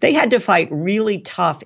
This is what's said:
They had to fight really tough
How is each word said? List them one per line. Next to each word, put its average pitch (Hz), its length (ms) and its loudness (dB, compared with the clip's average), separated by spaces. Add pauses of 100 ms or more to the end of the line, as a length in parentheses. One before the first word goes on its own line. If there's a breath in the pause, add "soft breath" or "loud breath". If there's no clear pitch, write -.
They 311 120 4
had 285 160 2
to 240 100 2
fight 170 300 2
really 202 520 -2
tough 165 440 -4